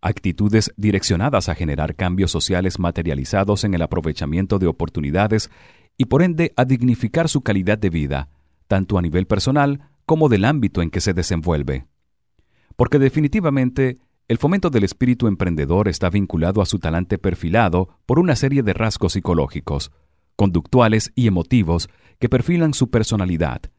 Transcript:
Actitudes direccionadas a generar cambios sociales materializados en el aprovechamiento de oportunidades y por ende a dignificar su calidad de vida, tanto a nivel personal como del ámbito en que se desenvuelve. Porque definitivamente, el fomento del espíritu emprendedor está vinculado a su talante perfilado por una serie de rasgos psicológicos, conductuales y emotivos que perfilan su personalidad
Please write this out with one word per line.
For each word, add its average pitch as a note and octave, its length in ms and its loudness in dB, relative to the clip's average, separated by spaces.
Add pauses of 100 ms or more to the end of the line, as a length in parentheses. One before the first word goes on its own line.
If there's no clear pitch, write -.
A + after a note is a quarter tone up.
Actitudes G#2 720 0
direccionadas G2+ 720 0
a E2+ 80 -2
generar D2+ 400 -4
cambios F#2 360 -2
sociales F2+ 460 -2
materializados E2+ 840 -2
en G2+ 100 0
el E2+ 80 0
aprovechamiento E2 760 -2
de F#2 80 2
oportunidades E2 840 -2 (460)
y C3 100 0
por E3+ 160 2
ende E3+ 360 0
a B2+ 80 4
dignificar B2+ 640 0
su C#3 120 -2
calidad G#2 360 0
de G#2 120 0
vida, C#2+ 380 -2 (400)
tanto F#2+ 300 0
a F2+ 40 2
nivel F2 240 0
personal C#3 640 0 (140)
como D#3+ 220 2
del G#2 160 4
ámbito A#2 380 0
en E2 80 0
que F#2 100 -4
se F#2 140 0
desenvuelve. D#2 720 -2 (920)
Porque C#3 240 2
definitivamente, C3+ 1000 0 (280)
el A#2 100 0
fomento F3+ 320 0
del A#2 140 2
espíritu B2 440 0
emprendedor F2+ 600 0
está F2+ 220 -2
vinculado F#2+ 520 0
a F#2 40 2
su F#2+ 140 -4
talante E2+ 380 -2
perfilado F#2 880 0
por C3+ 140 2
una F3 160 2
serie C3+ 280 0
de G2+ 100 0
rasgos G#2+ 400 -2
psicológicos, D2 800 -4 (420)
conductuales G#2+ 800 2
y A#2+ 120 2
emotivos F2 600 0 (320)
que A#2+ 80 0
perfilan D#3+ 460 2
su B2 160 0
personalidad F2+ 720 -2 (180)